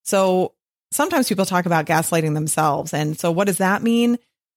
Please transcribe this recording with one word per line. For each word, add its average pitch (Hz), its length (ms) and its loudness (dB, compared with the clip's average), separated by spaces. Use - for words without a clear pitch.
So 185 500 0
sometimes 302 380 0
people 190 160 0
talk 180 220 -2
about 165 180 0
gaslighting 160 480 0
themselves. 156 600 -2
And 151 260 -4
so 170 120 0
what 185 140 0
does 196 140 0
that 190 240 0
mean? 233 340 2